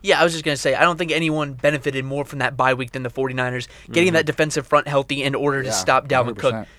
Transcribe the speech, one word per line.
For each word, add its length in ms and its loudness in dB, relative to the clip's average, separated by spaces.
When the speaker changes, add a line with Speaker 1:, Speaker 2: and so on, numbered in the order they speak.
Speaker 1:
Yeah, 160 2
I 40 4
was 100 2
just 100 -8
gonna 140 -2
say, 160 0
I 80 2
don't 160 4
think 140 -2
anyone 420 -2
benefited 500 -2
more 220 -6
from 140 -10
that 180 -2
bye 160 4
week 180 -4
than 120 -8
the 80 -6
forty-niners, 560 -4
getting 160 4
Speaker 2:
Mm-hmm. 80 2
Speaker 1:
that 100 4
defensive 400 -2
front 220 2
healthy 340 -2
in 140 -2
order 260 0
to 60 -4
Speaker 3:
Yeah, 80 -2
Speaker 1:
stop 320 2
Dalvin 220 2
Cook. 240 0
Speaker 3:
hundred 100 -6
percent. 40 -16